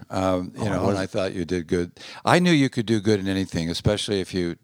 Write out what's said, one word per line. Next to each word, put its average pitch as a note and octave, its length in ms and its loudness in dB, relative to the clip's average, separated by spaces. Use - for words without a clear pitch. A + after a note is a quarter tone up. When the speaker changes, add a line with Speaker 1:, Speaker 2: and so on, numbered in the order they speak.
Speaker 1:
um, F#2 480 -2
you - 60 -6
Speaker 2:
Oh, - 20 -2
I A2 60 -2
Speaker 1:
know, G2 80 0
and F#2 80 0
Speaker 2:
was. G2+ 100 2
Speaker 1:
I F#2+ 100 -4
thought G2 280 -4
you F2+ 100 -4
did E2 220 -4
good. F2 260 -2
I C3 140 6
knew F3+ 140 4
you C#3 180 4
could A2+ 160 -4
do A2 140 2
good G2+ 200 2
in G2 80 -4
anything, F#2 400 -2
especially G#2 520 0
if F2+ 120 -8
you, F2 320 -2